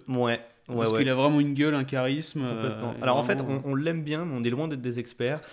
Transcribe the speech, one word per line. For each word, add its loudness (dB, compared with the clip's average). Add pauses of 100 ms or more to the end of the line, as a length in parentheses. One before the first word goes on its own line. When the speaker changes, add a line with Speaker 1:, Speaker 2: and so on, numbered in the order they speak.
Speaker 1:
Ouais. 2 (280)
Ouais, -4
Speaker 2:
Parce 2
Speaker 1:
ouais. 4
Speaker 2:
qu'il 4
a 4
vraiment 4
une 2
gueule, 2
un 0
charisme, -2
euh, -4
Speaker 1:
Complètement. -4
Speaker 2:
et -10
Speaker 1:
Alors 4
en 2
fait, 0
Speaker 2:
vraiment, -2
Speaker 1:
on, -4
on 0
l'aime 0
bien, -4
mais -6
on -2
est 0
loin -2
d'être -6
des -4
experts. -4 (120)